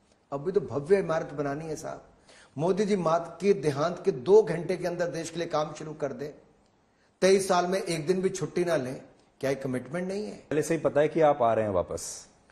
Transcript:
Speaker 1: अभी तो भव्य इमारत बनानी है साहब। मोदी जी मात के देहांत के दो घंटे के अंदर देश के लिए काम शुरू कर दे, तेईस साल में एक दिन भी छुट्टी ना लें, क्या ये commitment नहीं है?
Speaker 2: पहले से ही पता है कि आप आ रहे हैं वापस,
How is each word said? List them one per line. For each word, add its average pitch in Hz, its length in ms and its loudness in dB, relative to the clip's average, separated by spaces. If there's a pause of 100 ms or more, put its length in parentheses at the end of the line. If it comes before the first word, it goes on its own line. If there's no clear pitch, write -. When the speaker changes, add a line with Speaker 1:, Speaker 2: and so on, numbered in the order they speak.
(320)
Speaker 1:
अभी 147 200 -6
तो 196 80 2
भव्य 143 380 0
इमारत 165 340 -2
बनानी 143 320 -6
है 156 120 -8
साहब। 139 280 -12 (540)
मोदी 185 260 2
जी 202 120 2
मात 170 440 0
के 196 120 4
देहांत 151 520 0
के 190 80 2
दो 180 300 6
घंटे 170 340 -2
के 170 100 -6
अंदर 170 220 -2
देश 160 220 -6
के 170 80 -10
लिए 165 100 -4
काम 151 260 -2
शुरू 156 200 -12
कर 139 180 -6
दे, 139 220 -10 (880)
तेईस 190 280 4
साल 180 180 2
में 185 160 -2
एक 160 240 -4
दिन 185 160 0
भी 190 60 2
छुट्टी 175 360 -2
ना 170 120 0
लें, 131 260 -4 (380)
क्या 135 100 0
ये 139 60 0
commitment 135 520 -6
नहीं 202 180 -6
है? 202 100 -12
Speaker 2:
पहले 151 260 -2
से 165 120 0
ही 156 60 0
पता 143 200 2
है 151 80 4
कि 160 120 0
आप 147 220 6
आ 113 120 4
रहे 110 100 2
हैं 104 80 0
वापस, - 560 -4 (240)